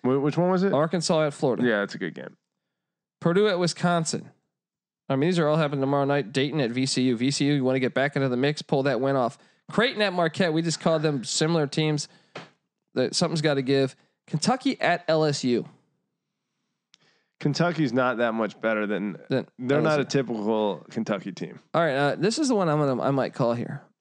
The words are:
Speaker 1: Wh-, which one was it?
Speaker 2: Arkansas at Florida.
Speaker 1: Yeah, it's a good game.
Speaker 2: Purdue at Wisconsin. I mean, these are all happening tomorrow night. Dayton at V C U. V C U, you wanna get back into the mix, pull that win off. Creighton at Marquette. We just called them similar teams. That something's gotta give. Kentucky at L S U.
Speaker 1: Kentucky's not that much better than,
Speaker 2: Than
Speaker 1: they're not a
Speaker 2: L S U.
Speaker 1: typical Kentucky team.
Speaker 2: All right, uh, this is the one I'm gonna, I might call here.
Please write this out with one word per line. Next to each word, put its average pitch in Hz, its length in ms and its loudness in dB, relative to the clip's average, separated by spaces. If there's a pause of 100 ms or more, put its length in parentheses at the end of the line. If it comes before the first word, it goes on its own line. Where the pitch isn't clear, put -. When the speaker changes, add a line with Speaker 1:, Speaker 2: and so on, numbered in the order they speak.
Speaker 1:
Wh-, 131 180 2
which 143 160 0
one 175 140 2
was 185 140 2
it? 196 80 2
Speaker 2:
Arkansas 156 560 0
at 143 60 -6
Florida. 120 300 0
Speaker 1:
Yeah, 104 200 2
it's - 100 -8
a 85 40 -10
good 85 180 -6
game. - 200 -16 (840)
Speaker 2:
Purdue 185 260 2
at 180 140 0
Wisconsin. 170 680 -2 (800)
I 135 60 0
mean, 139 140 2
these 180 100 2
are 156 80 2
all 151 100 4
happening 147 260 0
tomorrow 139 220 2
night. 139 280 0
Dayton 143 280 0
at 117 120 0
V 127 120 0
C 127 180 -2
U. 127 140 2
V 127 140 0
C 143 160 -2
U, 147 60 2
you 143 100 0
wanna 131 160 2
get 127 160 0
back 139 220 0
into 135 120 0
the 123 80 -2
mix, 143 240 0
pull 135 220 0
that 131 180 0
win 135 140 0
off. 127 240 0 (340)
Creighton 220 300 2
at 196 100 2
Marquette. 170 400 0
We 160 80 0
just 165 180 -2
called 160 220 2
them 147 240 0
similar 160 420 0
teams. 151 400 -2 (840)
That 127 220 -2
something's 165 260 0
gotta 143 220 0
give. 135 340 0 (300)
Kentucky 240 520 0
at 165 300 0
L 156 160 4
S 147 180 0
U. 120 220 2 (1800)
Speaker 1:
Kentucky's 151 520 0
not 123 260 2
that 117 160 2
much 110 260 -4
better 107 260 0
than, 101 320 -4 (100)
Speaker 2:
Than 131 180 -2 (120)
Speaker 1:
they're 131 240 0
not 156 160 2
a 139 40 0
Speaker 2:
L - 40 -4
S - 80 -10
U. 143 80 2
Speaker 1:
typical 107 680 -2
Kentucky 101 420 -4
team. - 260 -12 (160)
Speaker 2:
All 165 80 2
right, 151 120 0
uh, 143 220 0
this 214 220 -2
is 302 100 0
the 254 60 0
one 190 140 0
I'm 151 100 2
gonna, 135 240 0
I 113 80 0
might 135 240 0
call 117 200 0
here. 120 280 -8 (180)